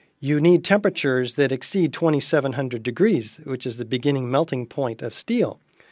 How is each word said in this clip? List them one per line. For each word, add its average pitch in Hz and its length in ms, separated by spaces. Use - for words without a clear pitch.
you 143 200
need 170 220
temperatures 139 760
that 135 160
exceed 147 420
twenty-seven 143 600
hundred 123 280
degrees, 127 600
which 135 220
is 117 120
the 123 80
beginning 131 440
melting 135 360
point 123 340
of 117 140
steel. 220 440